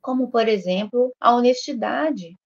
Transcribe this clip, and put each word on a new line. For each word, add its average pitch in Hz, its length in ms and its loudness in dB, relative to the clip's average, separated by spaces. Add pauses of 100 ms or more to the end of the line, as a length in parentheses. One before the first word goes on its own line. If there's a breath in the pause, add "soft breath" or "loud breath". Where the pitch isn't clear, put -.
Como, 254 300 -2
por 226 160 2
exemplo, 214 720 0
a 240 160 4
honestidade 240 1120 -2